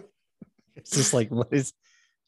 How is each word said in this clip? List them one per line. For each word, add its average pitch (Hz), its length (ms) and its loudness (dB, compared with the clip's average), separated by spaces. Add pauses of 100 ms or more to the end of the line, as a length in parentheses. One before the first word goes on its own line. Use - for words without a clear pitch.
(760)
It's - 160 -12
just 135 220 2
like, 117 160 2
what 120 220 -2
is, 135 220 0 (540)